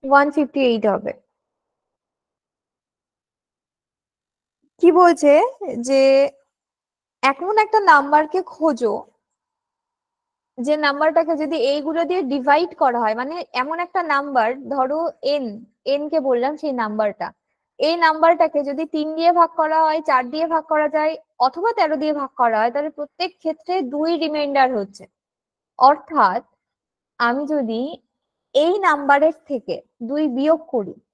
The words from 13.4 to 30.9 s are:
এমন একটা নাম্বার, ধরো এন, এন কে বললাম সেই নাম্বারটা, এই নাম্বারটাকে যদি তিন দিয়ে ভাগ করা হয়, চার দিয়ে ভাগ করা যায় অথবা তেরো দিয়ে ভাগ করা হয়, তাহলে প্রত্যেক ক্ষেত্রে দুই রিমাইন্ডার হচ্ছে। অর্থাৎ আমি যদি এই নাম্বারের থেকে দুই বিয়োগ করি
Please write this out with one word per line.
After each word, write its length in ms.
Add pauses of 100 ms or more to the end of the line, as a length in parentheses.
এমন 280
একটা 220
নাম্বার, 680
ধরো 420 (120)
এন, 420 (200)
এন 240
কে 120
বললাম 360
সেই 160
নাম্বারটা, 600 (460)
এই 180
নাম্বারটাকে 680
যদি 220
তিন 300
দিয়ে 180
ভাগ 180
করা 320
হয়, 180
চার 300
দিয়ে 160
ভাগ 180
করা 240
যায় 280 (220)
অথবা 340
তেরো 240
দিয়ে 160
ভাগ 240
করা 220
হয়, 120
তাহলে 200
প্রত্যেক 480
ক্ষেত্রে 440
দুই 360
রিমাইন্ডার 580
হচ্ছে। 300 (720)
অর্থাৎ 680 (760)
আমি 280
যদি 560 (500)
এই 260
নাম্বারের 540 (140)
থেকে 360 (200)
দুই 260
বিয়োগ 400
করি 260 (200)